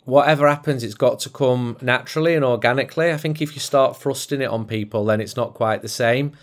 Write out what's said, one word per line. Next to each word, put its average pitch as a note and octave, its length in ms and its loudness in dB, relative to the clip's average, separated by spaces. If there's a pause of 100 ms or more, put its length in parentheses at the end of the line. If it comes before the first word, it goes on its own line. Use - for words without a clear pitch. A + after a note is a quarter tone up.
whatever C#3+ 420 4
happens, C#3+ 360 0
it's G#2+ 120 -8
got B2 260 2
to - 80 -10
come B2 520 0
naturally C3 540 0
and D3+ 80 2
organically. B2+ 680 0
I D3+ 60 -2
think D#3 240 -4
if D3 140 -6
you C3+ 60 -14
start C3+ 360 2
thrusting C3+ 440 -4
it B2 80 -4
on A2+ 160 -4
people, G#2+ 400 -4
then G#2+ 160 2
it's G#2 160 -8
not A#2+ 160 -4
quite A2 280 -2
the A2+ 60 -12
same. B2+ 560 0